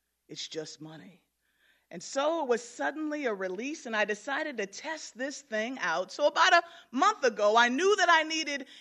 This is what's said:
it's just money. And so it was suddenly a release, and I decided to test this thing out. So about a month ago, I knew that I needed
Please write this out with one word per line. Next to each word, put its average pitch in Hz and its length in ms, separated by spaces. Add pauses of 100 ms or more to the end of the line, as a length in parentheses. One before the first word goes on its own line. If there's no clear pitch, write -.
(300)
it's - 180
just 156 320
money. 160 400 (720)
And 175 100
so 311 400
it 262 60
was 233 200
suddenly 294 580
a 220 60
release, 196 540
and 226 80
I 311 100
decided 285 520
to 202 100
test 311 500
this 269 260
thing 220 380
out. 180 300
So 294 160
about 330 260
a 349 100 (280)
month 359 320
ago, 208 340
I 240 120
knew 349 260
that 359 160
I 320 140
needed 302 420 (140)